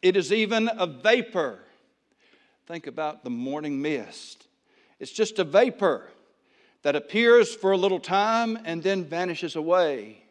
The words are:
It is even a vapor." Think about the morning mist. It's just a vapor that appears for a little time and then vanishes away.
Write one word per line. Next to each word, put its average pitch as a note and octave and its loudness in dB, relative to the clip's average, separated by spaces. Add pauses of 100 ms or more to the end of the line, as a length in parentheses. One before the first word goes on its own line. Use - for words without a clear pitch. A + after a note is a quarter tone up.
It F#3 4
is F3 0
even A3 0
a G3 -2
vapor." E3+ 0 (1080)
Think E3 -12
about D3+ -8
the B2+ -8
morning C#3 -6
mist. - -8 (540)
It's C3+ -12
just A3 -2
a F3+ 2
vapor F3+ 2 (760)
that C#3+ 0
appears A#3 4
for F#3+ 0
a G3 2
little F#3 0
time A3 0
and E3 -6
then F#3+ -2
vanishes E3+ -6
away. D3+ 0